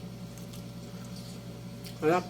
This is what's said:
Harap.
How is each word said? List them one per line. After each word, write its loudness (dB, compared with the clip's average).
Harap. 10